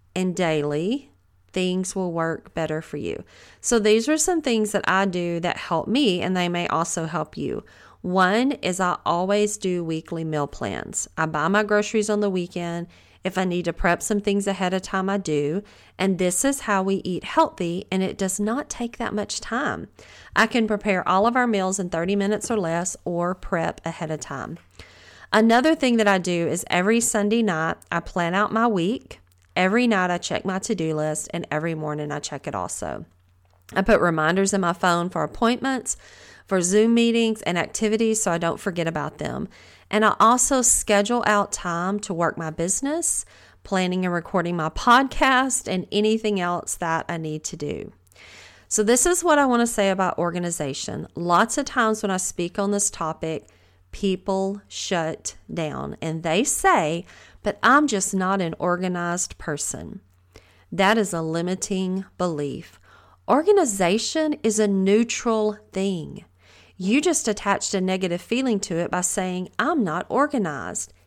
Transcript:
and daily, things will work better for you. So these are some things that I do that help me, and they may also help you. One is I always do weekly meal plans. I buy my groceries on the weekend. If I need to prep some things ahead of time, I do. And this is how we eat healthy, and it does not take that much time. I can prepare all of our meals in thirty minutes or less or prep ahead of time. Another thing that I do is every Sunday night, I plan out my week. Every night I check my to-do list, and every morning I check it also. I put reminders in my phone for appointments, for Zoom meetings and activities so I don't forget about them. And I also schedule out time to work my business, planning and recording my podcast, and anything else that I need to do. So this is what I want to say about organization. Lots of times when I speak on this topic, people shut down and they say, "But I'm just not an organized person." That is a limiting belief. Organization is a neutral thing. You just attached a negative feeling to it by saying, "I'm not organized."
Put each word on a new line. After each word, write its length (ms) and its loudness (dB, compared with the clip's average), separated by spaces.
and 220 0
daily, 760 -2
things 420 -2
will 160 -2
work 420 -4
better 280 -2
for 160 -10
you. 260 -6
So 180 2
these 300 4
are 80 4
some 240 0
things 320 0
that 160 0
I 160 4
do 340 -2
that 160 -2
help 320 -2
me, 340 2
and 140 0
they 140 0
may 180 -2
also 380 -2
help 320 -6
you. 260 -4
One 500 2
is 300 -2
I 240 0
always 520 2
do 260 -2
weekly 420 -4
meal 220 -2
plans. 600 -6
I 100 0
buy 200 0
my 160 2
groceries 460 2
on 100 2
the 100 2
weekend. 580 -4
If 140 -4
I 80 2
need 200 0
to 80 0
prep 300 2
some 160 0
things 260 0
ahead 280 0
of 100 0
time, 260 -2
I 80 0
do. 460 0
And 220 2
this 260 0
is 160 0
how 220 0
we 120 0
eat 180 -4
healthy, 640 0
and 140 0
it 140 -4
does 200 -2
not 320 -4
take 280 -8
that 180 -4
much 240 -4
time. 480 -6
I 100 4
can 220 2
prepare 400 0
all 180 4
of 120 2
our 100 2
meals 320 0
in 100 -4
thirty 280 0
minutes 340 0
or 80 0
less 460 -2
or 280 -2
prep 520 -4
ahead 260 -6
of 80 -4
time. 400 -10
Another 400 6
thing 240 2
that 100 4
I 100 4
do 300 0
is 220 -2
every 320 2
Sunday 400 0
night, 360 0
I 100 -2
plan 340 -2
out 180 0
my 140 2
week. 520 -2
Every 320 4
night 240 2
I 60 0
check 280 -4
my 140 -2
to-do 360 -2
list, 380 -2
and 160 -6
every 240 -2
morning 380 -6
I 80 -6
check 260 -10
it 80 -8
also. 520 -6
I 80 2
put 180 6
reminders 540 2
in 80 2
my 120 2
phone 360 0
for 140 -2
appointments, 720 -2
for 160 0
Zoom 320 4
meetings 480 4
and 160 -2
activities 640 0
so 100 0
I 60 2
don't 220 -2
forget 280 -4
about 300 -6
them. 320 -6
And 160 2
I 140 4
also 420 4
schedule 640 2
out 260 2
time 500 -2
to 120 -6
work 240 0
my 120 -6
business, 760 -2
planning 420 0
and 80 0
recording 420 -2
my 140 -2
podcast, 1000 4
and 240 -2
anything 480 2
else 360 -4
that 340 -2
I 80 -4
need 280 -6
to 120 -10
do. 340 -8
So 160 2
this 220 4
is 180 2
what 160 6
I 60 6
want 160 4
to 60 2
say 220 2
about 300 0
organization. 960 -4
Lots 420 2
of 80 0
times 380 0
when 80 0
I 60 0
speak 420 -4
on 120 0
this 200 0
topic, 560 -6
people 760 -2
shut 680 -4
down 500 -6
and 200 -4
they 220 2
say, 640 2
"But 220 -4
I'm 240 6
just 260 -2
not 280 0
an 180 -2
organized 800 -2
person." 640 -8
That 260 4
is 160 0
a 80 -4
limiting 840 -2
belief. 600 -6
Organization 1160 2
is 160 2
a 80 4
neutral 880 2
thing. 540 -6
You 220 2
just 300 0
attached 440 -2
a 60 0
negative 420 -2
feeling 400 0
to 140 -4
it 160 -2
by 80 -2
saying, 480 -2
"I'm 280 0
not 240 -4
organized." 800 -2